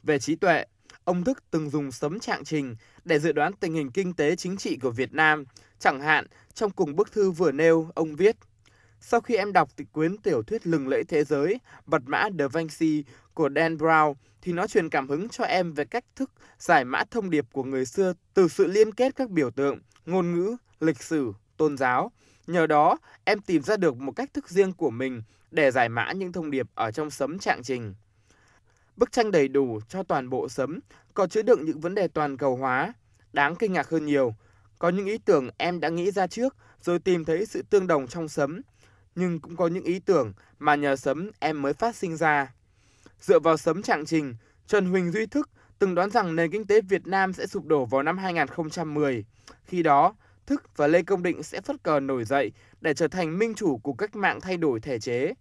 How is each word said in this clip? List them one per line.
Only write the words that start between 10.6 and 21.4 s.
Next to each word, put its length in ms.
lừng 220
lẫy 160
thế 200
giới, 360
Mật 200
mã 220
Da 100
Vinci 560
của 200
Dan 220
Brown, 380
thì 100
nó 140
truyền 220
cảm 200
hứng 200
cho 160
em 280
về 120
cách 200
thức 140
giải 260
mã 260
thông 200
điệp 220
của 120
người 200
xưa 280
từ 140
sự 180
liên 280
kết 220
các 140
biểu 200
tượng, 280
ngôn 280
ngữ, 220
lịch 220
sử, 300